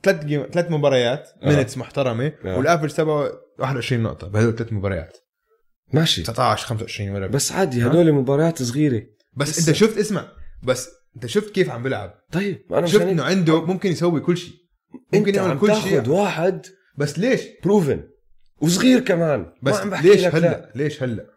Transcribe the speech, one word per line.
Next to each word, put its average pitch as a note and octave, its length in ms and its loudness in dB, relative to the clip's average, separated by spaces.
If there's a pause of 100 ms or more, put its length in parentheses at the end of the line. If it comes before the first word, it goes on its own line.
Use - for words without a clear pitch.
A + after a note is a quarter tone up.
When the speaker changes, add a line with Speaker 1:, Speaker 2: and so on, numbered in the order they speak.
Speaker 1:
ثلاث E3+ 220 0
جيم... D3 280 -2
ثلاث E3+ 180 -2
مباريات، C3+ 580 2 (140)
Speaker 2:
آه. - 60 0
Speaker 1:
مينتس C#3 300 2
محترمة، B2+ 540 -4 (120)
Speaker 2:
آه. F#2 140 -4
Speaker 1:
والافرج D3+ 320 0
تبعه D3+ 420 -2 (260)
واحد C3 160 -4
وعشرين A#2+ 280 -2
نقطة F2+ 260 -6
بهدول A2 280 2
ثلاث A2+ 160 -6
مباريات. F#2+ 460 -6 (760)
Speaker 2:
ماشي. D3+ 300 2
Speaker 1:
تسعتاش، A2+ 420 0
خمسة G#2+ 180 -6
وعشرين، G2+ 320 -8
whatever. F#2+ 160 -6
Speaker 2:
بس - 220 -2
عادي، C3+ 300 0
Speaker 1:
ها؟ A#2+ 40 2
Speaker 2:
هدول E3 260 6
مباريات C#3 500 0
صغيرة. B2 400 0 (340)
Speaker 1:
بس C#3+ 120 -4 (100)
Speaker 2:
لسه. D#3+ 100 2
Speaker 1:
أنت - 80 4
شفت، G#3+ 220 2
اسمع، G#3 260 -2 (380)
بس - 260 -2 (280)
أنت A#2+ 100 -12
شفت G#3 280 -2
كيف F3 160 2
عم A#2 120 -8
بلعب. G#2 320 -6 (180)
Speaker 2:
طيب، F#3+ 380 -4
أنا F#2+ 100 2
مش E3+ 120 0
Speaker 1:
شفت G3+ 100 4
Speaker 2:
هنك. F#3 80 0
Speaker 1:
إنه D#3+ 120 0
عنده D#3+ 420 2
ممكن F#3 260 -2
يسوي E3 300 0
كل F3 160 0
شيء. - 180 -12 (580)
ممكن G#3 140 2
Speaker 2:
أنت G3 100 0
Speaker 1:
يعمل F#3+ 140 0
Speaker 2:
عم D3 80 -2
Speaker 1:
كل G3+ 80 2
Speaker 2:
تاخد G#3 220 2
Speaker 1:
شيء. C3+ 200 0
Speaker 2:
واحد E3+ 580 0 (300)
Speaker 1:
بس D3 220 -4
ليش؟ A3+ 220 2 (240)
Speaker 2:
بروفن D#3 380 2 (580)
وصغير G#3 400 4
كمان. D#3 460 0 (160)
Speaker 1:
بس C3+ 120 2
Speaker 2:
ما - 60 0
عم G#2 100 -4
بحكي E3+ 180 2
Speaker 1:
ليش G3 180 8
Speaker 2:
لك D#3+ 80 0
Speaker 1:
هلأ؟ E3+ 120 4
Speaker 2:
لا. - 280 -2
Speaker 1:
ليش C#3+ 280 -4
هلأ؟ A2+ 240 -6 (100)